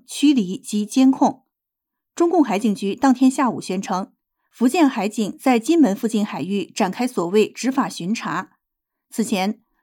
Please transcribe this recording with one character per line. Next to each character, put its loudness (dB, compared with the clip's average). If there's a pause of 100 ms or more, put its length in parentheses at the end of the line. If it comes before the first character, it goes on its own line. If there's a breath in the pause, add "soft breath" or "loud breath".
驱 2
离 0
及 -4
监 4
控。 0 (720)
中 2
共 4
海 0
警 0
局 -4
当 2
天 4
下 0
午 -4
宣 -6
称， -6 (400)
福 0
建 4
海 -4
警 -4
在 2
金 2
门 4
附 -4
近 0
海 -10
域 -4
展 -2
开 -4
所 -4
谓 4
执 -6
法 -2
巡 -8
查。 -6 (580)
此 -4
前， -2 (220)